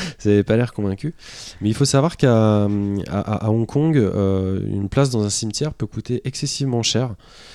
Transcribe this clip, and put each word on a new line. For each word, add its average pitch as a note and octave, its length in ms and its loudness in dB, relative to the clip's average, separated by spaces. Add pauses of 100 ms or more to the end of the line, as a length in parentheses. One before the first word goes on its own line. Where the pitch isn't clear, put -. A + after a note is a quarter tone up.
(300)
n'avez G2+ 140 4
pas A2 140 0
l'air A#2+ 160 0
convaincu. G2 400 -4 (480)
Mais G#2 80 0
il A2+ 60 0
faut C#3 100 2
savoir C#3 320 2
qu'à, A2 460 4
à, G2+ 40 2 (440)
à, G2+ 340 -2
à G#2+ 60 0
Hong A2+ 160 0
Kong, D#3 300 2
euh, F#2+ 680 2
une G2+ 240 -2
place C3+ 220 2
dans A2 120 0
un G#2 60 0
cimetière A2+ 460 -4
peut - 100 -6
coûter - 400 -6
excessivement C3 560 -2
cher. A2+ 320 0 (420)